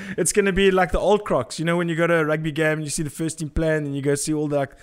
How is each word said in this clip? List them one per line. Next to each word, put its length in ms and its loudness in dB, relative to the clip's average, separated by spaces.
It's 160 0
gonna 180 2
be 200 2
like 200 2
the 80 -2
old 240 2
Crocs. 340 -2
You 80 -4
know, 120 0
when 100 0
you 80 -2
go 100 2
to 100 4
a 100 2
rugby 260 0
game 280 2
and 40 -6
you 60 -8
see 140 -4
the 60 -6
first 300 -6
team 100 -6
playing, 360 0
and 100 -4
you 60 -4
go 140 2
see 180 -2
all 160 0
the, 80 0
like, 140 -2